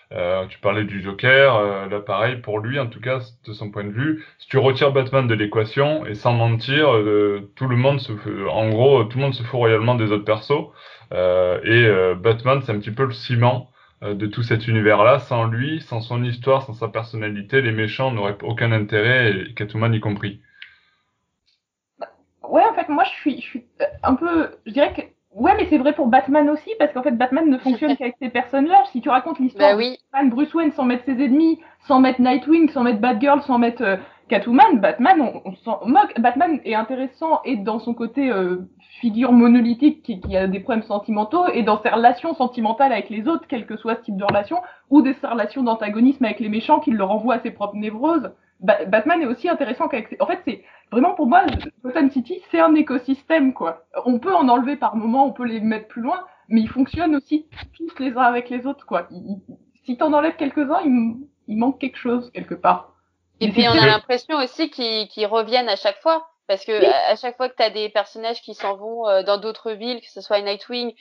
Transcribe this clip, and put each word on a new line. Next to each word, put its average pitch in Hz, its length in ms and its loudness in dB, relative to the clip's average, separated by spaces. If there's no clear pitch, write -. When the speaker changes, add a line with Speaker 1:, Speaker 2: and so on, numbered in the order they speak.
Speaker 1:
Euh, 92 360 -4
tu - 100 -20
parlais 104 260 -2
du 98 180 -8
Joker, 127 540 4
euh, 101 300 -2
là 101 140 -6
pareil, 107 360 -4
pour 107 220 -8
lui, 120 200 -6
en 123 100 -4
tout 107 120 -16
cas, 127 200 -6
de 110 80 -16
son 104 160 -12
point 101 140 -10
de 104 60 -10
vue, 147 340 -4
si - 100 -20
tu 135 100 2
retires 135 340 2
Batman 131 340 0
de 113 80 2
l'équation, 110 720 -2
et 104 100 -10
sans 120 180 0
mentir, 120 600 2
euh, 104 640 0
tout 131 120 -4
le 120 80 0
monde 135 240 2
se - 120 -12
f-, 98 360 -8
en 107 200 0
gros, 120 360 6
tout 120 120 -8
le 139 80 0
monde 135 100 -2
se - 80 -10
fout 120 160 -6
royalement 113 360 4
des 110 180 0
autres 104 120 -2
persos. 143 420 0
Euh, 90 500 2
et, 113 240 4
euh, 92 300 4
Batman, 113 480 0
c'est 117 80 -6
un 104 80 -4
petit 107 100 -10
peu 127 140 -2
le 123 80 -4
ciment, 123 580 0
euh, 104 120 -6
de 101 120 -6
tout 104 160 -6
cet 117 240 -2
univers-là. 110 540 4
Sans 117 240 -4
lui, 131 360 -4
sans 117 200 -8
son 120 240 -6
histoire, 131 380 0
sans 110 120 -14
sa 113 140 -6
personnalité, 107 720 -4
les 120 120 0
méchants 110 400 -2
n'auraient 101 300 -4
aucun 117 280 -2
intérêt, 110 600 2
et 95 240 -6
Catwoman 107 380 -2
y 107 80 0
compris. 101 400 -8
Speaker 2:
Bah, - 100 -16
ouais, 311 160 4
en 453 100 2
fait, 330 140 -4
moi, 311 160 2
je 381 60 -4
suis, - 300 -6
je - 60 -16
suis, - 200 -14
euh, - 40 0
un 269 120 4
peu, 330 340 0
je 226 60 -12
dirais 285 220 2
que, 285 80 -10
ouais, 277 260 2
mais 403 140 -2
c'est 302 80 4
vrai 277 140 2
pour 294 160 0
Batman 285 420 4
aussi, 302 260 -4
parce 294 160 0
qu'en 254 120 -6
fait, 285 120 0
Batman 269 320 0
ne 262 100 2
fonctionne 269 380 0
Speaker 3:
<laughs> - 0 -
Speaker 2:
qu'avec 247 240 -6
ces 254 100 -8
personnes-là. 277 600 2
Si 247 100 -6
tu - 80 -6
racontes 262 300 0
l'histoire 202 320 2
Speaker 3:
Bah 208 40 4
Speaker 2:
de 208 40 -2
Speaker 3:
oui. 247 200 -4
Speaker 2:
Batman, 277 180 2
Bruce 277 240 -2
Wayne, 320 180 0
sans 262 140 -2
mettre 247 180 -2
ses 262 180 -2
ennemis, 311 380 2
sans 262 140 4
mettre 254 200 4
Nightwing, 285 500 4
sans 254 120 -2
mettre 240 160 0
Batgirl, 254 440 2
sans 247 160 0
mettre, 233 260 0
euh, 190 120 0
Catwoman, 247 520 4
Batman, 302 400 4
on, - 240 -2
on 185 100 -12
s'en 202 320 -8
moque. 381 340 2
Batman 254 440 2
est 220 100 -4
intéressant 262 680 -2
et 254 100 -4
dans 220 240 -4
son 233 160 -6
côté, 233 340 -4
euh, 185 280 -2
figure 240 300 0
monolithique 240 720 6
qui, 185 180 -10
qui 196 160 -4
a 190 100 2
des 196 120 -2
problèmes 220 240 -4
sentimentaux 214 640 -2
et 240 140 0
dans 214 200 2
ses 269 80 2
relations 262 440 2
sentimentales 247 580 0
avec 208 180 -4
les 214 180 -6
autres, 320 180 -4
quel 226 200 -8
que 214 100 -12
soit 226 200 -6
ce 226 40 -12
type 202 160 -10
de 196 80 -6
relation, 208 380 -2
ou 277 140 6
des, 269 100 0
ses 262 140 -8
relations 233 360 -4
d'antagonisme 226 640 0
avec 208 160 -4
les 214 80 -6
méchants 233 320 0
qui 294 100 -4
le 208 140 0
renvoient 214 300 0
à 233 60 -4
ses 233 100 -8
propres 202 260 -8
névroses. 220 560 -4
Ba-, 185 260 0
Batman 220 340 2
est 294 60 -2
aussi 254 240 -4
intéressant 285 360 -4
qu'avec 240 220 -6
ses, - 100 -14
en - 80 0
fait, 359 200 -4
c'est - 180 -10
vraiment 311 240 2
pour 311 120 -2
moi, 349 180 4
Gotham 269 260 0
City, 311 300 -6
c'est 339 80 0
un 330 160 6
écosystème, 269 800 0
quoi. - 320 -8
On 247 120 2
peut 359 160 -2
en 311 140 4
enlever 254 280 2
par 220 200 -4
moment, 233 300 2
on 269 60 -4
peut 247 140 -8
les 226 140 -6
mettre 220 280 -4
plus 233 140 -12
loin, 359 220 -6
mais 220 140 2
ils 220 60 -4
fonctionnent 294 460 -2
aussi 302 320 -4
tous 330 220 -14
les 262 140 -4
uns 240 100 -2
avec 240 260 0
les 247 180 -8
autres, 277 200 -10
quoi. 175 240 -6
Ils, 185 260 -14
ils, 262 60 -20
si 247 140 -8
t'en 302 160 0
enlèves 311 220 2
quelques-uns, 285 500 -2
il... 233 300 0
il 214 100 -6
manque 262 200 0
quelque 262 200 -10
chose, 240 340 -4
quelque 175 220 -10
part. - 400 -2
Speaker 3:
Et 220 80 0
Speaker 2:
Et 196 40 -4
Speaker 3:
puis, 226 80 2
Speaker 2:
c'est 240 80 4
Speaker 3:
on 233 40 4
a 226 40 4
Speaker 2:
sûr. 220 100 6
Speaker 3:
l'impression 247 520 0
aussi 294 320 -4
qu'ils, 220 380 -6
qu'ils 214 180 -6
reviennent 226 420 0
à 208 80 -2
chaque - 240 -4
fois. 320 280 0
Parce 196 160 -2
que 220 140 -2
Speaker 2:
Oui. 196 80 6
Speaker 3:
à, - 240 2
à 220 60 2
chaque 240 200 -10
fois 254 120 -4
que 254 80 -12
t'as 220 140 2
des 214 180 -6
personnages 220 520 -4
qui 214 140 -18
s'en 202 220 -6
vont, 220 320 -6
euh, 190 160 2
dans 202 120 2
d'autres 220 360 -8
villes, 226 280 -8
que - 80 -20
ce - 120 -18
soit 202 200 -2
Nightwing 226 600 -6